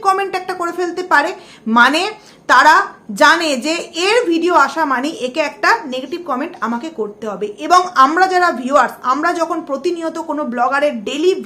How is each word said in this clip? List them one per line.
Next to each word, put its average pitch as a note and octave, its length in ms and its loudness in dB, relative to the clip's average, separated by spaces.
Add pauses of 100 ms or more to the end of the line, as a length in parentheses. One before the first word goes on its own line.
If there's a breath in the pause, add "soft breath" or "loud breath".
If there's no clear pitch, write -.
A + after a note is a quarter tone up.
কমেন্ট F#4+ 340 0
একটা F#4 200 -8
করে E4+ 180 -4
ফেলতে F4+ 240 -4 (100)
পারে? D4+ 180 4 (480 loud breath)
মানে C#4+ 240 4 (480 loud breath)
তারা C#4+ 240 8 (460)
জানে D#4+ 300 4 (140)
যে D#4 100 -2 (320)
এর G#4+ 100 2 (140)
ভিডিও E4+ 240 2 (120)
আসা D#4+ 160 -4 (100)
মানে B3+ 160 -2 (180)
একে B3+ 140 -4 (100)
একটা - 200 0 (220)
নেগেটিভ C#4 280 -8 (100)
কমেন্ট C#4 220 -4 (140)
আমাকে A#3 220 -6 (100)
করতে G#3 320 -8
হবে। F#3+ 160 -6 (200)
এবং F4 140 4 (260)
আমরা E4 260 2
যারা F4+ 160 2 (120)
ভিউয়ার্স, B3+ 340 0 (180)
আমরা D4+ 180 0 (100)
যখন E4 180 -2 (100)
প্রতিনিয়ত D#4+ 480 -4 (140)
কোনো D4 120 -4 (100)
ব্লগারের C4 420 0 (120)
ডেইলি D4+ 260 0 (140)